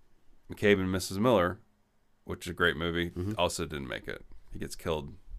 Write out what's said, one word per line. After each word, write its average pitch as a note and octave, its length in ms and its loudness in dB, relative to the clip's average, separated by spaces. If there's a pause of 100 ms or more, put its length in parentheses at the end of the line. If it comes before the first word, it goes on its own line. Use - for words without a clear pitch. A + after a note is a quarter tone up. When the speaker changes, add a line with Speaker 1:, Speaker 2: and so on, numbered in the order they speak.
(520)
Speaker 1:
McCabe G2+ 280 6
and F#2 100 2
Missus F#2+ 280 -2
Miller, G2 400 4 (680)
which - 220 -10
is F2 40 -6
a E2+ 40 -6
great E2+ 220 4
movie, E2+ 340 0
Speaker 2:
Mm-hmm. F2+ 280 -4
Speaker 1:
also F2 260 0
didn't D2 240 -8
make A1 200 -8
it. - 160 -10 (280)
He - 60 -10
gets - 160 -8
killed, D#2 400 -4 (240)